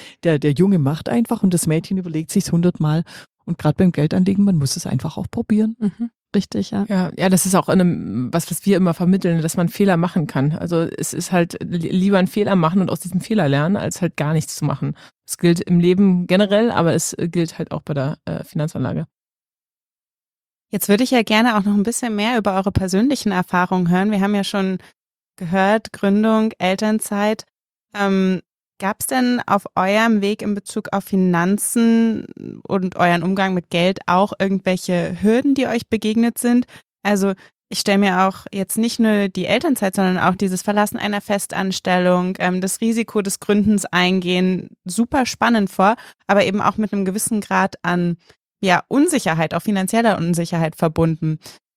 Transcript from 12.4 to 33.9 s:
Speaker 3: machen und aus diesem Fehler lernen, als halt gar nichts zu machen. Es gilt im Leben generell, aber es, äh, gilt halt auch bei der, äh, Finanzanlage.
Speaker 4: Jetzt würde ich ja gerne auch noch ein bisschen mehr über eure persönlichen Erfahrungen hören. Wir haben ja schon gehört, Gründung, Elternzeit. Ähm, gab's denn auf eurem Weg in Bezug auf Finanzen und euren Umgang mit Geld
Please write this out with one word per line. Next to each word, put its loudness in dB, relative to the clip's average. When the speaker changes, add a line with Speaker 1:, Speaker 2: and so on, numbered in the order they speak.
Speaker 3:
machen 2
und -2
aus -4
diesem -4
Fehler 0
lernen, 0
als -6
halt -4
gar -2
nichts -4
zu -4
machen. -4
Es -10
gilt 4
im 2
Leben 4
generell, 2
aber 2
es, -2
äh, -4
gilt -2
halt -8
auch -8
bei -8
der, -4
äh, -6
Finanzanlage. -4
Speaker 4:
Jetzt -4
würde 4
ich 0
ja 4
gerne 2
auch 2
noch 2
ein 2
bisschen -4
mehr 0
über 0
eure 0
persönlichen 0
Erfahrungen 0
hören. 2
Wir 0
haben 2
ja 0
schon -2
gehört, 0
Gründung, 2
Elternzeit. -2
Ähm, 0
gab's -4
denn 0
auf 0
eurem 2
Weg -2
in -2
Bezug -8
auf -2
Finanzen 2
und -2
euren 2
Umgang 0
mit -4
Geld 0